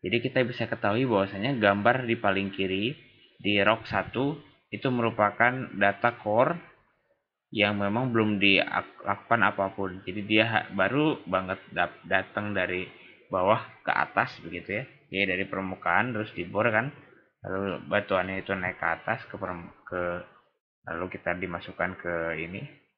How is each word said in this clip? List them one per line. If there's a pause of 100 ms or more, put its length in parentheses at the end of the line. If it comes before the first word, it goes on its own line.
Jadi
kita
bisa
ketahui
bahwasanya
gambar
di
paling
kiri (400)
di
rok
satu (200)
itu
merupakan
data
core (960)
yang
memang
belum
dilakukan
apapun.
Jadi
dia
ha-,
baru
banget (160)
dap-,
datang
dari (400)
bawah (240)
ke
atas
begitu
ya. (260)
Jadi
dari
permukaan
terus
dibor
kan. (480)
Lalu
batuannya
itu
naik
ke
atas
ke
perm-,
ke, (640)
lalu
kita
dimasukkan
ke (240)
ini (360)